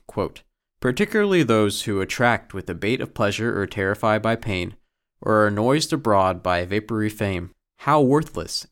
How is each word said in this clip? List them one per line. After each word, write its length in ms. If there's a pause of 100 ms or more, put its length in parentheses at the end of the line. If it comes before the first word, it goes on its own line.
quote, 340 (380)
"Particularly 640
those 400
who 180
attract 540
with 100
the 80
bait 280
of 120
pleasure 460
or 80
terrify 500
by 180
pain, 400 (460)
or 240
are 60
noised 420
abroad 480
by 240
vapory 440
fame. 420 (320)
How 180
worthless 720